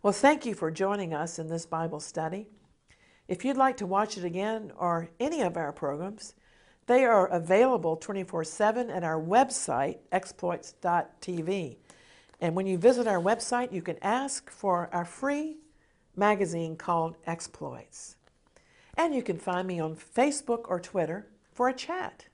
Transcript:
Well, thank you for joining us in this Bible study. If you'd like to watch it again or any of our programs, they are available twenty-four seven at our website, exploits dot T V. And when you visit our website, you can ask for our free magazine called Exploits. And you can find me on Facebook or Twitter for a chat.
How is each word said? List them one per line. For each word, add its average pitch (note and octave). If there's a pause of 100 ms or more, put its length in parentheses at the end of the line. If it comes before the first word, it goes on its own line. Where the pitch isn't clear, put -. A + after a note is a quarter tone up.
Well, G3+
thank C#4
you A3+
for D#3+
joining F#3+
us E3
in D#3+
this E3
Bible D#3+
study. E3 (840)
If F3+
you'd C4
like C4
to G3+
watch G3+
it F3+
again G#3
or E3+ (100)
any D4+
of F3
our D#3
programs, D#3+ (500)
they B3+
are G#3
available F3
twenty-four F#3
seven A3
at E3+
our D#3+
website, E3 (120)
exploits -
dot F3
T F3
V. E3 (600)
And E3
when F#3+
you F#3
visit A#3+
our F#3+
website, A#3
you F3+
can E3
ask C4
for F3
our E3+
free D4 (600)
magazine F3
called E3 (100)
Exploits. - (800)
And D#4+
you B3
can F3
find F3+
me F3+
on D#3+
Facebook A#3+
or F3+
Twitter F3 (260)
for B3
a B3+
chat. -